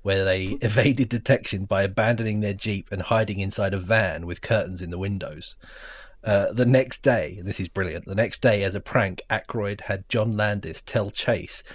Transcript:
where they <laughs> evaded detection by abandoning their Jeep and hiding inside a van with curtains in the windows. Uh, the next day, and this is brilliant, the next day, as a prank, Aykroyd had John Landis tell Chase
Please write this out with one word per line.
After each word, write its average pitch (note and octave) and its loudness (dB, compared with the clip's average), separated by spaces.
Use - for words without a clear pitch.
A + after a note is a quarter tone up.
where G2 2
they F#2+ 2
<laughs> F#2+ -4
evaded B2 2
detection G#2+ 0
by G2 2
abandoning G#2+ 2
their G#2 0
Jeep G2 -4
and F#2+ -4
hiding G#2+ 0
inside G2 -2
a G2 -2
van F2+ 2
with F2 -8
curtains F#2 -2
in E2+ -8
the F2 -6
windows. F#2+ -6
Uh, G2+ 2
the A#2+ 4
next C3 4
day, G#2 2
and F2+ -10
this G2+ -4
is F#2 -4
brilliant, F2 -4
the G2 -8
next A2 0
day, G#2 6
as F#2+ 0
a G2 -2
prank, F#2+ -2
Aykroyd G#2 -4
had G2 -4
John A2 0
Landis G#2 -2
tell G#2 -2
Chase - -2